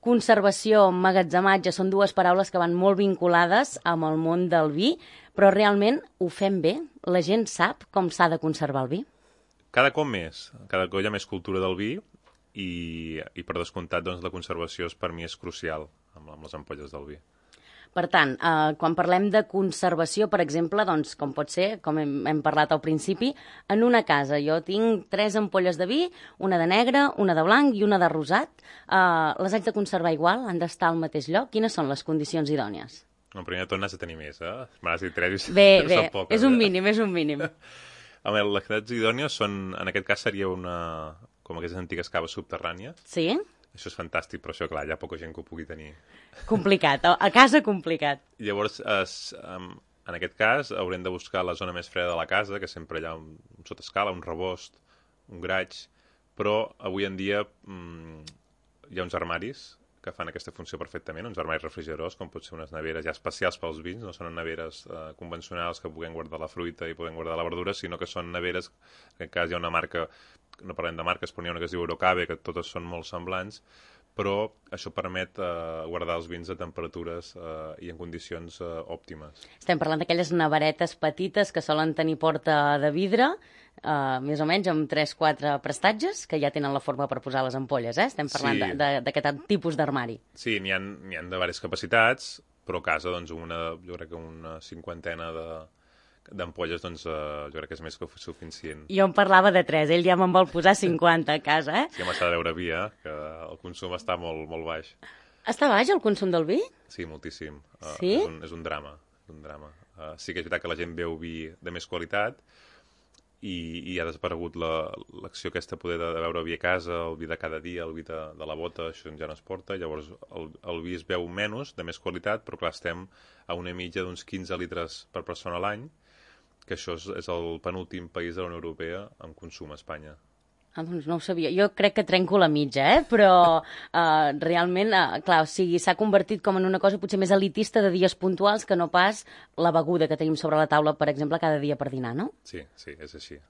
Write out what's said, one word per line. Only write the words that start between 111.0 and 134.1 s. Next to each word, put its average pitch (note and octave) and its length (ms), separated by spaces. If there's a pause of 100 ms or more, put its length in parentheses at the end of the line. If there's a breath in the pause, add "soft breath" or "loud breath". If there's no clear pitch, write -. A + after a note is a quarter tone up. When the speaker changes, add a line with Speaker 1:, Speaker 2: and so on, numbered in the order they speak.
Speaker 2:
vi D#2+ 320 (100)
de E2+ 120
més E2+ 140
qualitat G2+ 520 (1040 soft breath)
i, G2 140 (360)
i F2 60
ha E2 80
desaparegut E2 480
la, E2 160 (500)
l'acció - 300
aquesta - 260
poder E2+ 220
de, E2+ 160
de E2 80
beure E2 220
vi E2 100
a D#2+ 80
casa, F2 380 (100)
el D#2+ 80
vi E2 80
de D#2+ 100
cada D#2+ 240
dia, E2+ 220
el E2 100
vi D#2+ 140
de, D#2+ 140 (180)
de D#2 80
la D#2 80
bota, E2 380
això - 260
ja D#2 80
no D#2 80
es - 80
porta. F#2+ 320
Llavors, D#2 320 (240)
el, D#2+ 220 (100)
el E2+ 240
vi F2+ 80
es E2 100
beu F2 220
menys, G#2 480
de - 80
més E2 160
qualitat, G2 480
però - 100
clar, E2+ 140
estem F2 380 (400 soft breath)
a F2 100
una F2 160
mitja F2+ 320
d'uns F2+ 180
quinze F#2 320
litres E2+ 460 (100)
per F2+ 140
persona F2 320
a F2+ 80
l'any, G#2+ 220 (720 soft breath)
que F2+ 160
això F2 160
és, E2 140 (100)
és - 100
el E2+ 300
penúltim F2+ 500
país E2+ 280
de F#2 80
la - 20
Unió E2+ 160
Europea E2+ 460 (160)
en D#2+ 100
consum, D#2 380
a - 20
Espanya. D2+ 400 (600)
Speaker 1:
Ah, E3 120
doncs E3+ 180
no E3 140
ho - 20
sabia. E3+ 320
Jo F#3+ 140 (100)
crec G3 220
que G#3 100
trenco F#3 320
la F3 80
mitja, D3 360 (100)
eh? D4+ 100
Però, F3+ 540 (160)
<laughs> - 180
eh, D#3 380 (100)